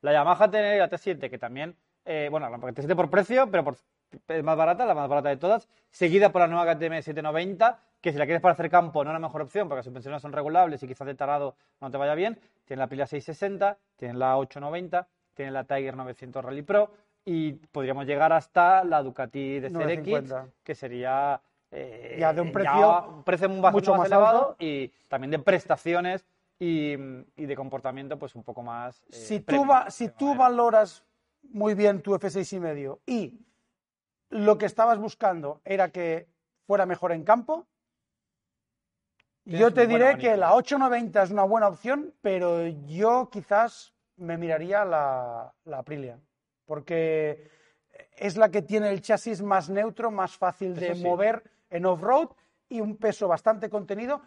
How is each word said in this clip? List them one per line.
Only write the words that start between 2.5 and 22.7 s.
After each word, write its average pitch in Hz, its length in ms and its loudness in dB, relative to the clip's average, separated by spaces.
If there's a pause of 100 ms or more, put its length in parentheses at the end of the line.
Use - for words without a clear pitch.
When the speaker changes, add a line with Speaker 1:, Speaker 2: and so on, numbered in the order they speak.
Speaker 1:
T 127 100 -10
siete 156 120 0
por 170 160 0
precio, 226 400 2
pero 175 140 0
por, 135 120 -6 (520)
es 160 160 -4
más 156 120 0
barata, 170 300 2
la 196 80 2
más 143 140 -4
barata 143 220 0
de 139 60 -2
todas, 190 320 0 (220)
seguida 185 400 4
por 180 120 2
la 170 60 6
nueva 170 180 0
K 165 120 2
T 165 80 -4
M 165 160 -4
siete 156 180 -8
noventa, 180 600 0 (200)
que 170 120 -2
si 143 60 -6
la 147 60 2
quieres 160 160 0
para 180 120 6
hacer 165 180 -2
campo 165 340 4
no 147 60 -6
es 160 40 -4
la 165 40 -6
mejor 156 240 -6
opción, 180 260 -4
porque 139 100 -4
las 123 60 -8
suspensiones 131 380 -12
son 143 100 -14
regulables 151 500 2
y 135 40 -14
quizás 127 200 -12
de 139 80 -8
tarado 143 420 -4 (240)
no 135 100 -12
te 127 60 -8
vaya 143 180 0
bien. 208 240 -4 (260)
Tiene 131 140 -12
la 135 60 -2
Aprilia 135 220 -6
seis 143 180 -10
sesenta, 196 540 -4 (180)
tiene 120 180 -12
la 131 240 2
ocho 139 220 -6
noventa, 175 480 -6 (260)
tiene 139 160 -10
la 135 140 -6
Tiger 135 320 -4
novecientos 127 480 -12
Rally 139 180 -10
Pro, 208 300 2 (320)
y 160 280 -4
podríamos 135 540 -6
llegar 147 260 4
hasta 180 520 4
la 160 180 2
Ducati 135 580 -8
de 131 100 -8
C 170 60 -8
R 160 160 -2
X, 175 120 -4
Speaker 2:
Novecientos 139 260 -2
cincuenta. 131 320 -10
Speaker 1:
que 151 120 -8
sería, 131 680 -4 (300)
eh, 123 480 -14
Speaker 2:
Ya 160 140 2
de 156 80 -2
un 170 60 -2
Speaker 1:
ya 160 80 -8
Speaker 2:
precio 165 540 4